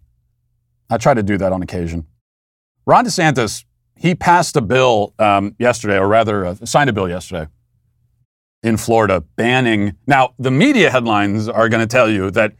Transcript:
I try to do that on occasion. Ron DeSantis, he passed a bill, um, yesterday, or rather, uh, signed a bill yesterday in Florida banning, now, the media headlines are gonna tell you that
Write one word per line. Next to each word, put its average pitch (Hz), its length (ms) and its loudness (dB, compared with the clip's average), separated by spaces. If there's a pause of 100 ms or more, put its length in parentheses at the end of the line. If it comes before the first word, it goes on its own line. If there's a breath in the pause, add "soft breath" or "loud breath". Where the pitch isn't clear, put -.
(920)
I 117 60 0
try 143 180 2
to 110 80 -2
do 98 160 -2
that 95 120 -2
on 92 120 -4
occasion. 85 420 -8 (800)
Ron 180 180 4
DeSantis, 156 640 -2 (300)
he 175 180 -2
passed 175 420 0
a 143 60 0
bill, 117 560 0
um, 101 400 2
yesterday, 110 400 0
or 95 100 0
rather, 104 380 2
uh, 90 180 -6
signed 139 280 0
a - 20 -4
bill 95 160 -2
yesterday 87 380 -10 (1120)
in 110 160 -2
Florida 107 440 0 (140)
banning, 113 640 -2 (100)
now, 131 320 2
the 131 120 -2
media 190 380 2
headlines 107 600 0
are 113 180 0
gonna 113 200 0
tell 113 220 2
you 98 220 -2
that - 280 -2